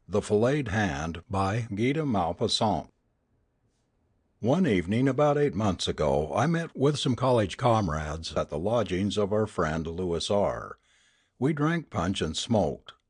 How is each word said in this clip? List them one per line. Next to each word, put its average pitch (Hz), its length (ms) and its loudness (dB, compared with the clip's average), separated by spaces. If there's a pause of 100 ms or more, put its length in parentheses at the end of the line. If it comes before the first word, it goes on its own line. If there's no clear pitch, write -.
The 98 140 0
Filleted 120 480 2
Hand 85 640 -2
by 98 400 0
Guy 113 220 0
de 156 100 -2
Maupassant. 98 880 0 (1500)
One 156 260 2
evening 104 400 2
about 143 320 2
eight 147 160 0
months 98 320 0
ago, 73 480 0
I 113 120 2
met 165 300 -2
with 139 220 2
some 131 160 0
college 120 420 0
comrades 80 760 0
at 80 160 -2
the 76 80 -4
lodgings 98 580 0
of 101 160 0
our 107 140 2
friend 80 400 -2
Louis 85 440 -2
R. 101 480 -2 (600)
We 139 140 2
drank 156 380 -2
punch 95 300 -2
and 80 160 -2
smoked, - 560 0 (180)